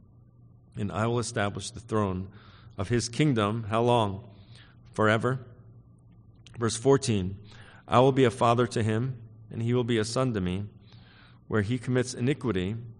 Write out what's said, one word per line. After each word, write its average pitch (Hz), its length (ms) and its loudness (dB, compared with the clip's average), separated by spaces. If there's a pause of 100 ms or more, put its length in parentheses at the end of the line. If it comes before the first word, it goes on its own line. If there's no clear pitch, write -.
(760)
and 101 160 -6
I 98 160 -2
will 120 120 0
establish 101 500 -4
the - 100 -14
throne 95 500 -2 (480)
of 95 120 -4
his 117 200 0
kingdom." 117 560 0
How 110 180 0
long? 113 400 2 (720)
"Forever." 110 520 2 (1120)
Verse 113 200 -2
fourteen, 110 600 2 (500)
"I 117 120 4
will 135 140 6
be 135 100 4
a 117 80 6
father 120 360 2
to 117 140 -2
him, 110 360 -2 (340)
and 113 100 -8
he 117 120 0
will 123 100 2
be 117 140 0
a 107 80 0
son 123 280 -2
to 101 80 -2
me. 92 240 -2 (840)
Where 110 140 0
he 113 160 -2
commits 123 360 -2
iniquity, 113 640 -2 (220)